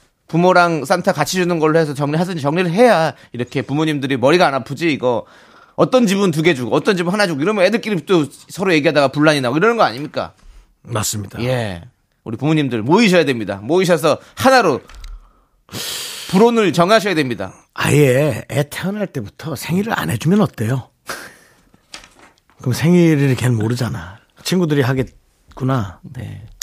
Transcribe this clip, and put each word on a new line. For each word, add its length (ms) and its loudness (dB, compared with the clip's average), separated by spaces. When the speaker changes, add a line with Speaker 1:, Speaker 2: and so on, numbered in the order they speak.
Speaker 1:
부모랑 560 2
산타 280 -2
같이 240 -2
주는 240 0
걸로 180 2
해서 160 0
정리하든지, 480 -2
정리를 300 0
해야 420 4
이렇게 300 -4
부모님들이 560 -2
머리가 300 4
안 60 0
아프지. 380 -4
이거 320 -2
어떤 300 4
집은 260 2
두 100 -2
개 120 4
주고 200 -4
어떤 220 2
집은 160 -2
하나 160 0
주고 140 -4
이러면 240 0
애들끼리 400 -2
또 180 2
서로 240 -2
얘기하다가 360 2
분란이 340 2
나고 160 0
이러는 180 2
거 80 2
아닙니까? 480 -6
Speaker 2:
맞습니다. 600 -6
Speaker 1:
예. 400 -4
우리 140 -8
부모님들 440 0
모이셔야 440 4
됩니다. 360 -4
모이셔서 540 0
하나로 440 2
불온을 420 4
정하셔야 420 2
됩니다. 380 -4
Speaker 2:
아예 760 2
애 200 -2
태어날 360 -6
때부터 480 -10
생일을 440 -4
안 120 -6
해주면 300 0
어때요? 480 -2
그럼 140 -4
생일을 640 4
걔는 200 0
모르잖아. 640 -4
친구들이 400 0
하겠구나. 1200 -4
Speaker 1:
네. 440 -16